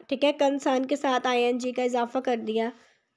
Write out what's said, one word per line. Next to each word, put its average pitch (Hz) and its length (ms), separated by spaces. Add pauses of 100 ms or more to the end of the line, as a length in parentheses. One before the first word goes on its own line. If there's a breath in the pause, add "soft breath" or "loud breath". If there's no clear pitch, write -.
ठीक 269 160
है, 294 80
कंसर्न 277 520
के 277 120
साथ 262 300
आईएनजी 247 460
का 254 100
इजाफा 247 380
कर 254 160
दिया 226 360 (440 soft breath)